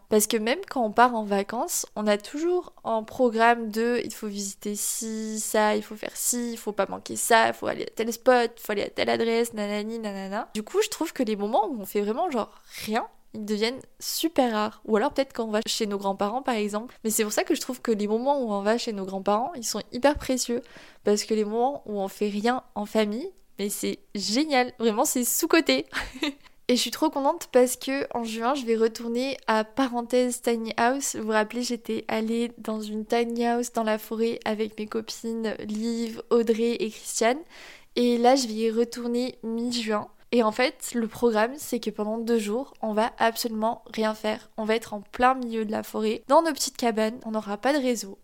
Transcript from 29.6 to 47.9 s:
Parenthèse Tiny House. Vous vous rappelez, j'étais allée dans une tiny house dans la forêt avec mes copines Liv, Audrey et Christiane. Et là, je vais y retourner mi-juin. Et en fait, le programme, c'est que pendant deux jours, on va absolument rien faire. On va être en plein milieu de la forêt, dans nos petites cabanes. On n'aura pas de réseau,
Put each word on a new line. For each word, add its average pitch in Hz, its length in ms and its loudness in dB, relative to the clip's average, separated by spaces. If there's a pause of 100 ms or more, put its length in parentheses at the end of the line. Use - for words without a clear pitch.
Parenthèse 247 760 0
Tiny 226 360 0
House. 254 400 0
Vous 220 60 -4
vous 214 80 -2
rappelez, 220 300 2
j'étais 226 460 -4
allée 226 500 0
dans 220 220 -6
une 214 260 -6
tiny 233 400 0
house 240 280 0
dans 226 100 0
la 220 140 2
forêt 226 480 -2
avec 214 340 -4
mes 214 80 -6
copines 226 720 -6
Liv, 226 720 -4
Audrey 233 500 4
et 220 100 -2
Christiane. 233 500 0 (580)
Et 240 200 4
là, 240 200 8
je 262 100 0
vais 214 60 -6
y 226 180 0
retourner 240 720 -2
mi-juin. 226 640 -2 (260)
Et 240 80 6
en 214 100 4
fait, - 440 -2
le 226 120 0
programme, 233 500 2
c'est 254 220 -4
que 220 120 -4
pendant 214 260 -4
deux 233 220 2
jours, 214 420 -2
on 220 120 -2
va 214 260 2
absolument 226 640 0 (100)
rien 220 220 0
faire. - 420 -4
On 220 80 -4
va 214 80 2
être 226 220 -2
en 208 60 -10
plein 254 340 2
milieu 226 280 -4
de 214 80 -4
la 214 120 -2
forêt, 214 440 -2
dans 302 140 8
nos 330 120 0
petites - 220 -4
cabanes. 226 480 0
On 226 60 -8
n'aura 208 280 -4
pas 254 140 2
de 302 60 2
réseau, 233 460 -2